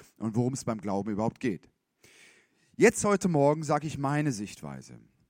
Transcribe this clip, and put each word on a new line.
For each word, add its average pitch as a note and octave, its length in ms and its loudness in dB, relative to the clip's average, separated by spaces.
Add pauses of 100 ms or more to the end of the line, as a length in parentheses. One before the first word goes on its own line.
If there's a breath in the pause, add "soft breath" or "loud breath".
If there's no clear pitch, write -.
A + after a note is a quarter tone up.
(160 loud breath)
und A2 180 -4
worum B2 200 0
es - 100 -8
beim A2+ 160 -4
Glauben G2+ 300 -4
überhaupt A2 280 -2
geht. G#2 320 -4 (1040 loud breath)
Jetzt A3+ 280 4
heute G3+ 240 2
Morgen D3+ 340 4
sage D3 240 0
ich C#3 120 -8
meine C#3+ 340 0
Sichtweise. C#2 680 -12 (320)